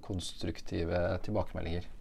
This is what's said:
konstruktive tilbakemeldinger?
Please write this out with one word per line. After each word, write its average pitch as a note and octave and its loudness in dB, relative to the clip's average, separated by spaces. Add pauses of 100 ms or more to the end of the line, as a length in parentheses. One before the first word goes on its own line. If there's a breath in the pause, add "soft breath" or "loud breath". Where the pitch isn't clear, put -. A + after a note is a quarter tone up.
konstruktive F2 0
tilbakemeldinger? F2 0 (160)